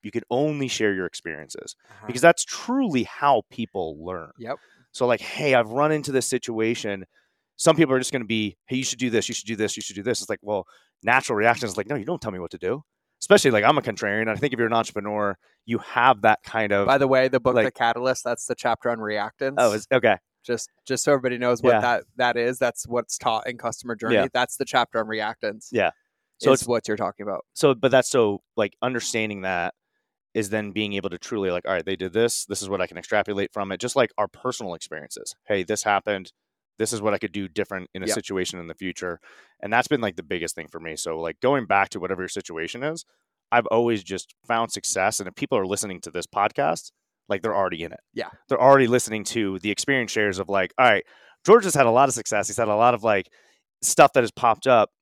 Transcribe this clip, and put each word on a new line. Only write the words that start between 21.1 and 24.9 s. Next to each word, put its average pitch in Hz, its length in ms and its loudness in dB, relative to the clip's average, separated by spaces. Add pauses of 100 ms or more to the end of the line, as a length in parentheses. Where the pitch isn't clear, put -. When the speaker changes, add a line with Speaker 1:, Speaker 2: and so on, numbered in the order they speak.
Speaker 2:
everybody 127 240 2
knows 123 240 0
what 123 120 6
Speaker 1:
Yeah. 110 80 6
Speaker 2:
that, 120 240 0 (100)
that 120 220 0
is, 120 240 -2
that's 123 260 -2
what's 120 320 -4
taught 110 300 -2
in 120 100 -10
Customer 117 380 -8
Journey. 113 180 -2
Speaker 1:
Yeah. 101 180 4
Speaker 2:
That's 123 240 -2
the 135 80 -4
chapter 120 360 0